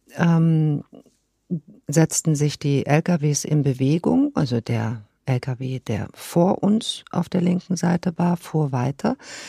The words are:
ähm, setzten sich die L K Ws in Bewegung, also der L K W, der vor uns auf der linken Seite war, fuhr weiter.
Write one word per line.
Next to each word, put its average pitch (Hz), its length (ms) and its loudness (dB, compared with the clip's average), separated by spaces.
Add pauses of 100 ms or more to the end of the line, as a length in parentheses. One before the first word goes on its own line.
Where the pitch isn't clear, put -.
(160)
ähm, 160 680 2 (1040)
setzten 160 480 2
sich 143 220 -2
die 139 300 0
L 151 160 4
K 175 180 0
Ws 147 240 0
in 151 160 2
Bewegung, 151 720 2
also 120 260 0
der 113 440 -4 (220)
L 127 140 0
K 123 200 -8
W, 131 200 -6
der 101 340 -4
vor - 500 0
uns 214 480 0
auf - 180 -2
der 180 120 -2
linken 180 340 0
Seite 175 420 0
war, 175 180 0
fuhr 151 360 -2
weiter. 135 440 -2 (340)